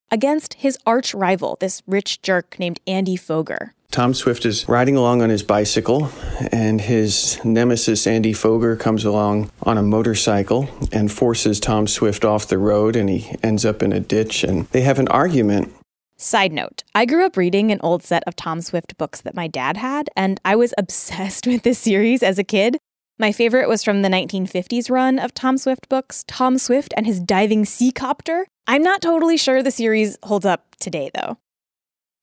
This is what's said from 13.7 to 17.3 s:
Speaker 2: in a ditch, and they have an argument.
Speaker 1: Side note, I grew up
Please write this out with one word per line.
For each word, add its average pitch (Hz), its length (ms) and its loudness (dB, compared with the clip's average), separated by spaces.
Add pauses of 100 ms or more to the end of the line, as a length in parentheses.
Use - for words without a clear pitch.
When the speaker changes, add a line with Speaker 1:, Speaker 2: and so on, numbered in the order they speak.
Speaker 2:
in 101 80 2
a 98 80 0
ditch, 110 420 -2
and 90 300 -2
they 127 80 2
have 135 180 2
an 131 100 2
argument. 120 640 0 (440)
Speaker 1:
Side 196 360 0
note, - 300 -8 (100)
I 233 140 4
grew 320 180 2
up 359 120 -2